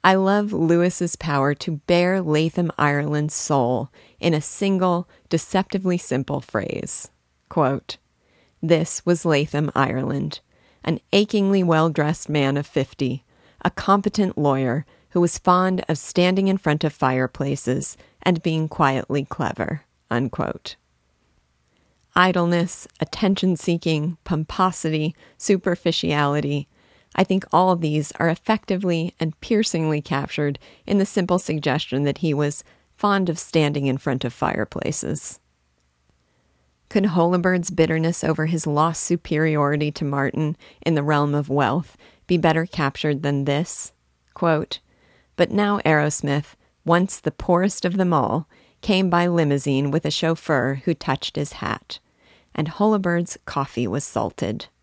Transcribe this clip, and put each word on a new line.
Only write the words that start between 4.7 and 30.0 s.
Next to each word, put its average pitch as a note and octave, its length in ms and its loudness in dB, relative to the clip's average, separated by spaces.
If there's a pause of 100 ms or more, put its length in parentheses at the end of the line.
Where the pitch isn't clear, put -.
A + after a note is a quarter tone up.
deceptively F#3 680 0
simple C3+ 440 -2
phrase. - 680 -4 (380)
Quote, C3+ 500 0 (640)
"This D#3+ 440 0
was F3 180 2
Latham D3 520 0
Ireland, C3 640 -2 (440)
an - 160 -2 (140)
achingly G3 500 2
well-dressed D#3+ 640 2
man C#3+ 300 0
of C#3+ 80 -4
fifty, C3 580 -4 (380)
a - 80 0
competent G3 680 0
lawyer C3+ 480 0 (240)
who F3 100 0
was F3 180 2
fond F#3 520 2
of D3 80 0
standing F#3 500 2
in F#3+ 100 2
front D3+ 280 0
of D3+ 80 -2
fireplaces C3 1040 -2 (260)
and E3+ 180 2
being D#3+ 280 -2
quietly C#3 560 0
clever," - 560 -4 (280)
unquote. - 680 -4 (1400)
Idleness, F3 720 2 (140)
attention-seeking, E3+ 1200 -2
pomposity, D#3 920 -2 (240)
superficiality, D3 1300 0 (460)
I F#3+ 80 2
think F#3+ 280 0
all F#3 200 4
of E3+ 100 0
these D3+ 320 0
are E3+ 160 0
effectively F3+ 880 -2
and D#3+ 220 -4
piercingly D#3+ 580 0
captured C#3+ 600 -4 (260)